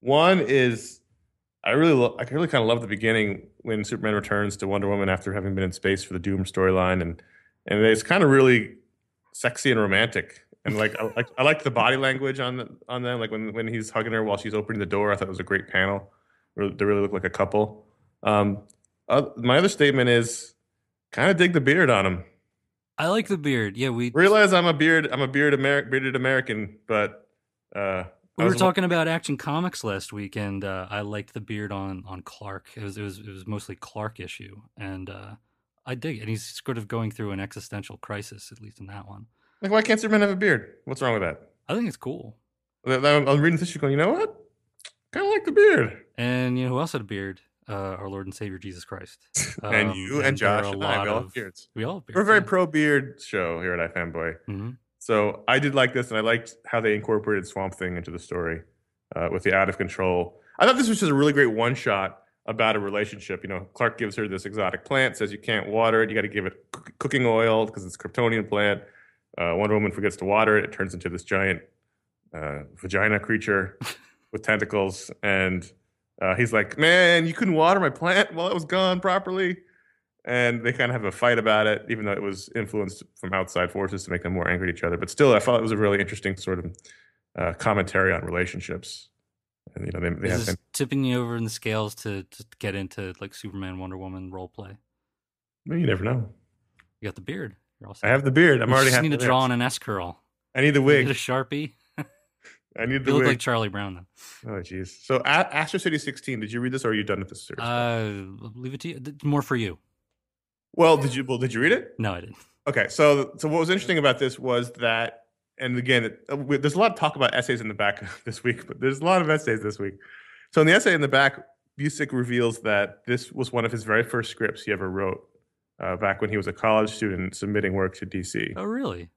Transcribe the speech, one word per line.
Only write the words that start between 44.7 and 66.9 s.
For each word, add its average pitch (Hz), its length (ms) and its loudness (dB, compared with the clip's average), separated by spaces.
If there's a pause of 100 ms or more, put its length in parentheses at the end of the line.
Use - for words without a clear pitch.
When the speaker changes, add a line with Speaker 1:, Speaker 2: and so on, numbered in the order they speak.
Speaker 1:
Kinda 392 160 -2
like 415 160 0
the 330 60 -2
beard." 370 540 6 (120)
Speaker 2:
And 127 420 0
you 127 80 0
know 127 80 -2
who 127 60 0
else 165 120 -4
had 131 80 -4
a 107 40 -10
beard? 98 360 -8 (280)
Uh, 110 40 -10 (260)
our 98 100 -10
Lord 98 180 -10
and 95 80 -10
Savior, 98 240 -10
Jesus 90 260 -14
Christ. - 340 -16 (420)
Speaker 1:
<laughs> - 40 -16
And 107 260 2
Speaker 2:
Um, 95 60 -6
Speaker 1:
you 95 220 -4
and 139 100 2
Speaker 2:
and 135 100 0
there 104 100 4
are 104 140 2
Speaker 1:
Josh 101 100 -2
Speaker 2:
a - 20 -4
Speaker 1:
and 98 100 -6
I, 98 140 0
Speaker 2:
lot 98 40 0
Speaker 1:
we 101 60 -2
all 104 80 0
have 98 100 -4
Speaker 2:
of, 92 80 -20
Speaker 1:
beards. 101 400 -14
Speaker 2:
we 110 100 -6
all 160 100 -6
have 180 120 -14
Speaker 1:
We're - 60 -18
a - 20 -16
Speaker 2:
beards, 196 140 2
Speaker 1:
very 214 100 8
Speaker 2:
yeah. 196 60 2
Speaker 1:
pro-beard 151 760 2
show 85 400 -4
here 90 140 -2
at 82 200 -2
iFanboy. 85 400 -4 (140)
Speaker 2:
Mm-hmm. 104 220 -8 (300)
Speaker 1:
So 104 480 0
I 127 100 6
did 139 160 0
like 127 180 4
this, 123 180 -2
and 110 80 0
I - 20 2
liked 117 340 0 (100)
how 117 160 -2
they 110 140 2
incorporated 104 520 -2
Swamp 95 280 -6
Thing 90 220 -6
into 82 160 -10
the 87 80 -10
story, 82 420 -6 (540)
uh, 82 160 -2
with 90 100 -4
the 95 120 2
out 95 140 4
of 92 80 -4
control. 90 640 -2 (200)
I 196 60 8
thought 254 100 6
this 247 120 0
was 220 120 0
just 180 100 2
a 143 40 4
really 143 180 4
great 143 180 6
one-shot 110 680 0 (260)
about 110 300 2
a - 20 0
relationship. 101 640 -4
You 95 60 -12
know, 92 260 -8
Clark 113 240 -2
gives 104 160 -4
her 107 140 -4
this - 180 -8
exotic 98 380 -4
plant, 131 320 0
says 101 160 -4
you 101 60 -12
can't 107 300 -4
water 113 360 2
it, 104 60 -6
you 107 40 -6
gotta 104 140 -2
give 98 180 -4
it - 240 -12
cook-, - 300 -18